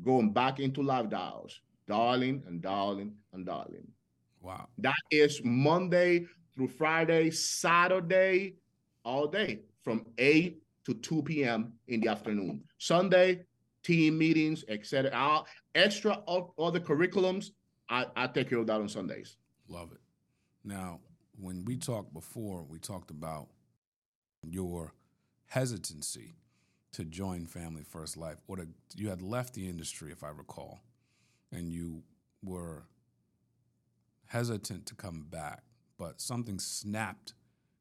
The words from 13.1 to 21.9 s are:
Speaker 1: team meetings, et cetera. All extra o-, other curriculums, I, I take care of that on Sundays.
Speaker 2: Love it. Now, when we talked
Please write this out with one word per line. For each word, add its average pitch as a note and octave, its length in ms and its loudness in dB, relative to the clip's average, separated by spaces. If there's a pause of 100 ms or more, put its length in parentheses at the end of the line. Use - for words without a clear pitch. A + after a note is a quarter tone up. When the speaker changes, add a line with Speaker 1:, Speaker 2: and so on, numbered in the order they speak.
Speaker 1:
team D#3+ 340 6
meetings, D#3 500 2
et G#2+ 200 -6
cetera. C3+ 260 2
All C#3+ 320 2 (300)
extra G#3 520 4
o-, F3+ 300 -2
other E3+ 220 2
curriculums, F#3 720 2 (380)
I, B2 160 0 (100)
I B2 120 0
take B2+ 220 0
care B2 100 2
of A2+ 80 0
that A2 120 2
on G#2 80 -2
Sundays. C#2+ 500 -8 (300)
Speaker 2:
Love F2 240 -14
it. - 80 -20 (640)
Now, F#2 360 -8 (400)
when F#2 260 -10
we B2 100 -6
talked G#2 380 -6